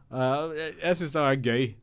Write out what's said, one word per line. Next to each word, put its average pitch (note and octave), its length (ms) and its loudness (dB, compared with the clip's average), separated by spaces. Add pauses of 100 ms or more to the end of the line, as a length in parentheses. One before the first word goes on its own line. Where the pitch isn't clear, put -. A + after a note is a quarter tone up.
Eh, C3+ 460 -2
jeg, D#3 260 -6
jeg F3 140 2
synes E3+ 160 -4
det D3+ 100 0
var C3+ 140 4
gøy, B2 480 0